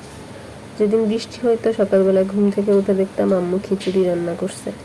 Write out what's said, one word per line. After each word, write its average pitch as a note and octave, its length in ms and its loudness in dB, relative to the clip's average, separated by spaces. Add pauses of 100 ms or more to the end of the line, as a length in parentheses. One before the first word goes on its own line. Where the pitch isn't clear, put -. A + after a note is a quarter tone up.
(800)
যেদিন A3 260 2
বৃষ্টি A3+ 420 -2
হয়তো A3+ 260 2
সকালবেলা F#3+ 500 4
ঘুম G3+ 280 2
থেকে G3+ 220 0
উঠে G3 220 4
দেখতাম G3 380 0
আম্মু F3+ 260 0 (100)
খিচুড়ি F#3+ 360 0
রান্না E3+ 300 0
করছে। - 380 -6 (120)